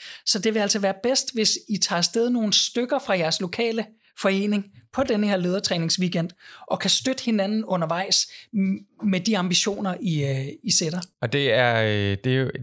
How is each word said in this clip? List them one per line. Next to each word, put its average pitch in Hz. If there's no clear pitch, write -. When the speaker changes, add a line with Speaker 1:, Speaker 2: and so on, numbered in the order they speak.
Speaker 1:
Så -
det 214
vil 220
altså 208
være 196
bedst, 262
hvis 220
I 202
tager 180
afsted 226
nogle 220
stykker 247
fra 214
jeres 160
lokale 226
forening 202
på 262
denne 214
her 196
ledertræningsweekend, 175
og -
kan 190
støtte 262
hinanden 214
undervejs 175
m-, 196
med 185
de 208
ambitioner, 185
I, 156
øh, 135
I 202
sætter. 170
Speaker 2:
Og 117
det 139
er, 117
øh, 101
det 127
er 131
jo, 123